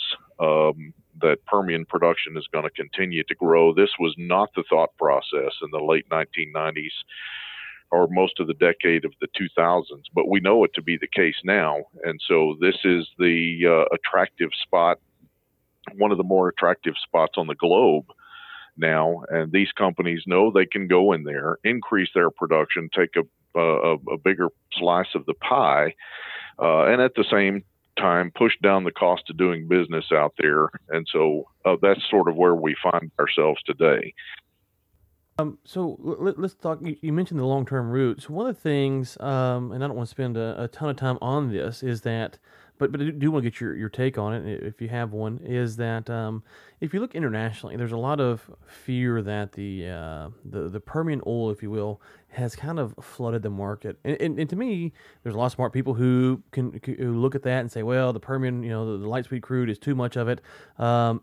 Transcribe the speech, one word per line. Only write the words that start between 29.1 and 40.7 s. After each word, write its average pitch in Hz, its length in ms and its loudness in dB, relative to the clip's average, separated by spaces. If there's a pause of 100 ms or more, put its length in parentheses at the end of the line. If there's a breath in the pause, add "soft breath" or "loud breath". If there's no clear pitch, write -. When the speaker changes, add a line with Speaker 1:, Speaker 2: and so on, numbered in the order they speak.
Speaker 1:
of 80 80 -10
doing 85 300 0
business 82 440 2
out 76 280 4
there. 76 280 4 (220)
And 80 220 -4
so, 78 360 2 (160)
uh, 92 160 4
that's 98 300 4
sort 92 180 4
of 82 80 2
where 87 200 6
we 78 260 0
find 87 380 0
ourselves 76 480 2
today. 73 480 2 (1200 loud breath)
Speaker 2:
Um, 151 260 -4
so 180 400 -6
l-, 165 240 -4
l-, 196 100 0
let's 190 180 -6
talk, 160 260 -6
you, 160 200 -6
you 156 120 -2
mentioned 175 260 -2
the 127 60 0
long-term 131 460 -2
roots. 131 400 0
One 202 160 -4
of 233 80 -4
the - 60 -18
things, 135 580 -2
um, 127 520 -2
and 127 120 -6
I 143 40 -4
don't 123 80 -6
wanna 117 120 -4
spend 123 300 -6
a, 113 260 -6
a 117 40 -6
ton 151 220 -6